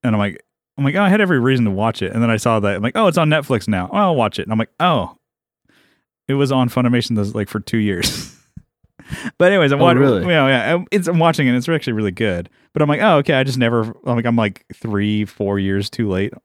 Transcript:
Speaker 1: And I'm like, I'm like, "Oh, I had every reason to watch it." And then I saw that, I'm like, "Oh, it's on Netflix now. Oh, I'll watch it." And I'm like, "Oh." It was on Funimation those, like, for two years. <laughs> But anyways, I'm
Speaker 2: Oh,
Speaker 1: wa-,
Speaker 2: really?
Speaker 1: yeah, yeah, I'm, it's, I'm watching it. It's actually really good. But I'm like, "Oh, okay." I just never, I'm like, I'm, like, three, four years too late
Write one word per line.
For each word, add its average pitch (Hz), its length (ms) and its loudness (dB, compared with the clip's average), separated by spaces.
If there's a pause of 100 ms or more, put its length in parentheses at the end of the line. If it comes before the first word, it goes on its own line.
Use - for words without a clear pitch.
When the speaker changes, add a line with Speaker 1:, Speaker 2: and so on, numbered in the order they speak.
Speaker 1:
And 117 100 0
I'm 104 60 0
like, 101 240 -6 (340)
I'm 139 60 -2
like, 139 100 0
"Oh, 196 80 0
I 196 60 2
had 208 120 2
every 180 200 2
reason 127 240 2
to 104 80 0
watch 104 300 -2
it." 92 100 -6
And 117 100 -2
then 117 80 2
I 113 60 2
saw 110 240 0
that, 101 160 0
I'm 101 60 -4
like, 123 140 -4
"Oh, - 120 2
it's 165 100 0
on 160 120 2
Netflix 143 360 -2
now. 92 260 -2
Oh, 196 40 -4
I'll 190 200 2
watch 110 220 -2
it." 95 40 -6
And 95 100 -6
I'm 110 60 0
like, 113 200 -4
"Oh." 151 380 -2 (1120)
It 135 60 -2
was 139 180 2
on 127 180 2
Funimation 120 460 0
those, 104 180 -2
like, 104 140 -4
for 107 120 -6
two - 180 -4
years. 101 580 -4
<laughs> - 40 -20 (960)
But 180 160 4
anyways, 170 180 4
I'm 139 120 2
Speaker 2:
Oh, - 20 4
Speaker 1:
wa-, 175 80 6
Speaker 2:
really? 127 300 4
Speaker 1:
yeah, 160 260 2
yeah, 127 260 0
I'm, 180 160 -4
it's, 190 180 0
I'm 170 100 0
watching 160 280 2
it. 123 80 2
It's 123 140 -2
actually 156 240 -2
really 107 180 -2
good. 90 380 -4 (240)
But 151 80 -4
I'm 151 80 2
like, 147 140 0
"Oh, 196 160 4
okay." 143 160 0
I 135 100 2
just 131 140 -4
never, 117 240 2 (240)
I'm 120 100 0
like, 117 80 -2
I'm, 120 120 0
like, 107 360 -2
three, 104 540 -2
four 101 320 -4
years 98 320 -2
too 113 180 -4
late 95 240 -2 (120)